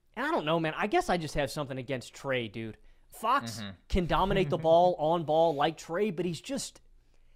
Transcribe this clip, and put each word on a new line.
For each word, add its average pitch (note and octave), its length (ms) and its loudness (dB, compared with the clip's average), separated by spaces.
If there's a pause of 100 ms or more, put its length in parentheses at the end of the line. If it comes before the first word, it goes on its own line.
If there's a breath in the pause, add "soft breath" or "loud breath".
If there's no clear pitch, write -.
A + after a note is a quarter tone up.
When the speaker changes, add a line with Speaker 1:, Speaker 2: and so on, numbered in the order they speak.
(160)
Speaker 1:
And A3+ 80 -4
I D4 60 -2
don't B3+ 160 0
know, E3 140 4
man. D#3 180 -2
I F3 80 0
guess E4 240 0
I F#3 80 2
just D#3 160 -6
have C#3+ 160 0
something C3+ 300 -6
against B2+ 340 -6
Trae, B2 380 -2
dude. A2+ 260 -10 (320)
Fox A#3 480 -2
Speaker 2:
Mm-hmm. G2+ 120 -10 (200)
Speaker 1:
can F3+ 160 2
dominate F3 460 2
the E3+ 60 0
Speaker 2:
<laughs> - 20 -8
Speaker 1:
ball, E3+ 400 6
on E3 240 2
ball, D#3+ 320 4
like D#3 240 0
Trae, F#3+ 360 -4
but F3 100 -2
he's E3+ 160 -4
just, - 380 -8 (560)